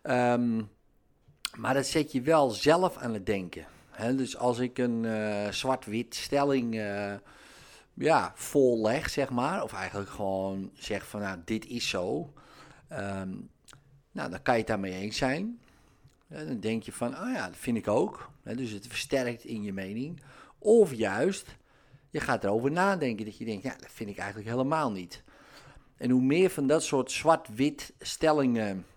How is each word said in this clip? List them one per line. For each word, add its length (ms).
Ehm, 600
maar 160
dat 140
zet 240
je 100
wel 280
zelf 480
aan 160
het 120
denken. 400
Hè, 240
dus 220
als 220
ik 180
een, 280
eh, 460
zwart-wit 640
stelling, 640
eh, 340
ja, 420
voorleg, 760
zeg 200
maar, 340
of 100
eigenlijk 360
gewoon 640
zeg 340
van, 140
"Nou, 240
dit 200
is 240
zo." 440
Ehm, 420
nou, 180
dan 120
kan 120
je 60
het 80
daarmee 260
eens 240
zijn. 420
Hè, 180
dan 140
denk 240
je 80
van, 160
"Oh 260
ja, 140
dat 100
vind 200
ik 100
ook." 440
Hè, 120
dus 160
het 160
versterkt 560
in 200
je 100
mening. 480
Of 340
juist, 640
je 100
gaat 240
erover 280
nadenken 540
dat 120
je 80
denkt, 180
"Ja, 160
dat 120
vind 180
ik 80
eigenlijk 320
helemaal 420
niet." 320
En 120
hoe 120
meer 280
van 180
dat 160
soort 280
zwart-wit 880
stellingen 840